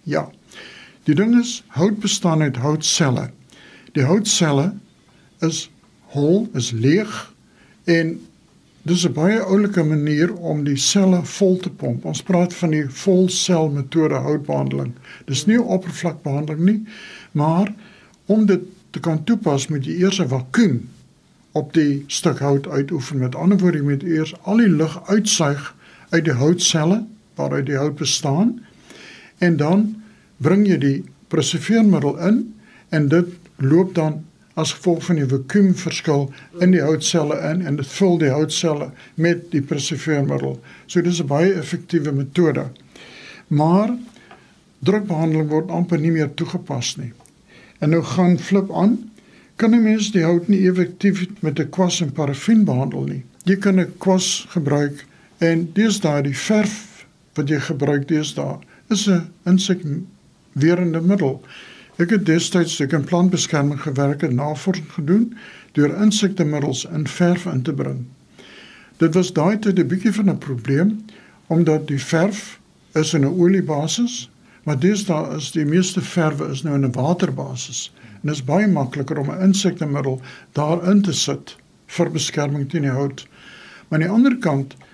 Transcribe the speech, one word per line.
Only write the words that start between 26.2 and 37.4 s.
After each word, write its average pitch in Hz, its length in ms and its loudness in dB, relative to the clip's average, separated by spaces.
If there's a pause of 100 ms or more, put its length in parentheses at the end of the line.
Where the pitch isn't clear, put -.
die 156 100 0
houtselle 165 720 2 (300)
waaruit 143 300 -4
die 139 120 -2
hout 147 180 -2
bestaan 156 680 0 (720)
en 170 200 2
dan 185 440 2 (360)
bring 202 300 4
jy 175 100 4
die 139 260 0 (240)
preserveermiddel 170 880 2
in 214 380 0 (340)
en 151 180 2
dit 170 200 4 (280)
loop 165 400 2
dan 156 300 -2 (280)
as 160 200 -4
gevolg 180 320 -2
van 180 100 2
die 147 100 0
vakuumverskil 143 1080 0 (260)
in 180 120 4
die 180 100 4
houtselle 151 560 0 (140)